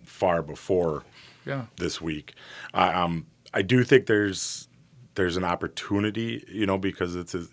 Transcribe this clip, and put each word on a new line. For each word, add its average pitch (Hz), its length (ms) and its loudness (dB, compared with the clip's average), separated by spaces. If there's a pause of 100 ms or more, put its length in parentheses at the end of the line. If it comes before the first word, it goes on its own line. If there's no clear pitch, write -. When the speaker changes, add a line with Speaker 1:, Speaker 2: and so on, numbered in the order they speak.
(180)
Speaker 1:
far 87 240 2
before 82 600 0 (420)
Speaker 2:
Yeah. 135 200 -6 (120)
Speaker 1:
this 87 240 -4
week. 78 320 -6 (400)
I, 92 200 4
um, 85 340 0 (260)
I 107 80 0
do 123 220 4
think 131 240 6
there's, 104 600 0 (480)
there's 90 220 0
an 92 60 -2
opportunity, 104 1080 -2
you 101 140 -2
know, 95 120 2
because 92 380 -4
it's 87 180 -8
a, 87 180 -6